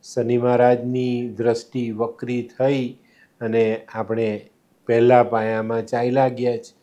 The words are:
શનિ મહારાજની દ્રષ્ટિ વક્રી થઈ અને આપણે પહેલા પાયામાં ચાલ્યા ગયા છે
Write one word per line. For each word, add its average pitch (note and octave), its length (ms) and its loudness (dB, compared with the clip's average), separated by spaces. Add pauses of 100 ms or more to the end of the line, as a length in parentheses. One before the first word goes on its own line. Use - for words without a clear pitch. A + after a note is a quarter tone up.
(140)
શનિ A#2+ 240 0
મહારાજની B2 920 0
દ્રષ્ટિ A#2 640 -4
વક્રી A#2 580 -6 (100)
થઈ C3 380 -2 (440)
અને A2+ 400 0 (120)
આપણે A2 560 -4 (360)
પહેલા A#2+ 380 6
પાયામાં A2 640 -2
ચાલ્યા B2 420 0
ગયા A#2+ 300 -2
છે - 260 -14